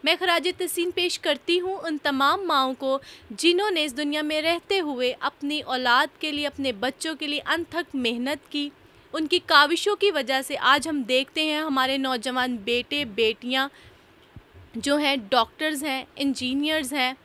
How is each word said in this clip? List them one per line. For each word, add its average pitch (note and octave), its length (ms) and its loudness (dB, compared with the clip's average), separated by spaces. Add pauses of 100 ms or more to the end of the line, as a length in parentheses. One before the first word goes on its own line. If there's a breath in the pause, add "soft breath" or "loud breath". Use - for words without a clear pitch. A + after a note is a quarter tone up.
मैं E4+ 120 4
खराज E4+ 300 2
तहसीन F4+ 440 -2
पेश F4 260 0
करती E4 400 0
हूँ F#4 200 -2
उन D4+ 200 -4
तमाम C#4+ 440 2
माँओं C4+ 320 2
को C4+ 280 -2 (320 loud breath)
जिन्होंने F4 500 2
इस C#4 100 -4
दुनिया D4 300 -2
में D#4 180 -2
रहते E4+ 360 0
हुए C4 340 -2
अपनी D4 500 -4
औलाद B3+ 480 2 (120)
के D#4 100 -2
लिए, D4 140 -4
अपने C#4 260 -4
बच्चों B3+ 440 -4
के D4+ 120 -8
लिए D4 120 -4
अनथक E4 460 -2 (100)
मेहनत C4 440 -2 (120)
की। C#4+ 200 -4 (420 loud breath)
उनकी D#4+ 260 0
काविशों D#4+ 560 4
की G4+ 160 2
वजह C4+ 300 0
से C#4 140 -6
आज C#4+ 320 4
हम D4 160 -2
देखते C4 380 0
हैं D4+ 200 0
हमारे C4+ 360 0
नौजवान B3+ 600 -2
बेटे A#3+ 480 -2
बेटियां A#3 640 0 (1080 loud breath)
जो C#4+ 200 0
हैं C#4 300 0
डॉक्टर्स C4+ 560 0
हैं, C4+ 240 -4 (100)
इंजीनियर्स C#4 760 -2
हैं C4 320 -2